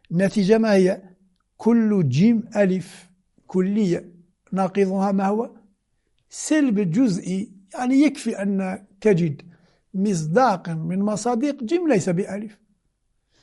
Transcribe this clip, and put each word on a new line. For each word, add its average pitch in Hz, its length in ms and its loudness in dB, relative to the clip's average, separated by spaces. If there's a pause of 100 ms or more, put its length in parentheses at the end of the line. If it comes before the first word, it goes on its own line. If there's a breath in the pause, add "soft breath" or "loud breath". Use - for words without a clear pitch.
(120)
النتيجة 190 460 2
ما 220 160 2
هي؟ 190 300 2 (540)
كل 214 520 2
جيم 208 340 2 (120)
ألف 185 540 -2 (380)
كلية، 190 640 -2 (380)
ناقضها 190 600 0
ما 196 140 0
هو؟ 220 300 -4 (720)
سلب 220 640 0
جزئي، 190 600 -2 (220)
يعني 254 220 -2
يكفي 269 460 0
أن 190 440 -4 (160)
تجد 170 400 2 (520 soft breath)
مصداقا 185 800 0
من 165 260 -6
مصادق 240 640 -2
جيم 339 240 -2
ليس 190 220 2
بألف، 190 500 -6 (840)